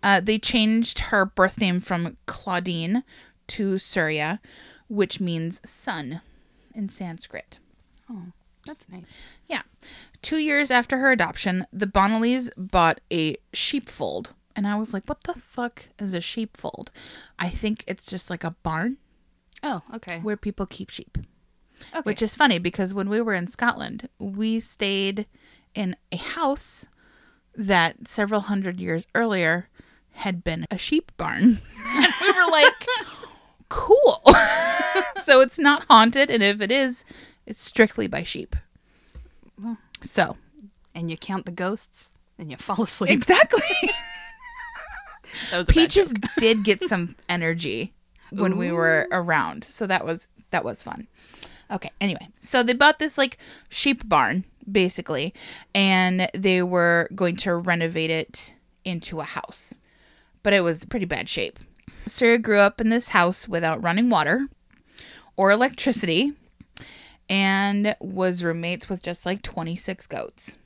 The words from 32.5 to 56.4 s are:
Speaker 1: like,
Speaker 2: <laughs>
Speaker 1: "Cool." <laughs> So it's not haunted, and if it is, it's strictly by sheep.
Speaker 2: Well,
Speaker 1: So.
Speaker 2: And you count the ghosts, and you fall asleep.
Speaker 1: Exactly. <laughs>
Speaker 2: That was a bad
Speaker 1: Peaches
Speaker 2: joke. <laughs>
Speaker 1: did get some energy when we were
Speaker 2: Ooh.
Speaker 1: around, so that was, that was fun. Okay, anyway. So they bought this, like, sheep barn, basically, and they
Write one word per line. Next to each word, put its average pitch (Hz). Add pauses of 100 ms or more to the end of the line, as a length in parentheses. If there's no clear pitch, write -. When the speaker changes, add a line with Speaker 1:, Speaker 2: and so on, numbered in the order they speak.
Speaker 1:
like, 302 (340)
Speaker 2:
<laughs> -
Speaker 1:
"Cool." -
<laughs> - (880)
So 262
it's 262
not 294
haunted, 240
and 233
if 202
it 208
is, 262 (420)
it's -
strictly -
by -
sheep. - (1080)
Speaker 2:
Well, 226 (240)
Speaker 1:
So. - (580)
Speaker 2:
And 165
you 160
count -
the 180
ghosts, 185 (280)
and 160
you 127
fall 202
asleep. -
Speaker 1:
Exactly. 392 (220)
<laughs> - (1600)
Speaker 2:
That 175
was 175
a -
bad -
Speaker 1:
Peaches 330
Speaker 2:
joke. 214
<laughs> -
Speaker 1:
did 220
get 196
some 180 (120)
energy 165 (360)
when 190
we 175
were 165
Speaker 2:
Ooh. -
Speaker 1:
around, 151
so -
that 190
was, 170 (260)
that -
was -
fun. - (600)
Okay, -
anyway. 196 (100)
So 247
they 240
bought 285
this, 311
like, 269 (300)
sheep -
barn, 156 (260)
basically, 180 (420)
and 185
they 190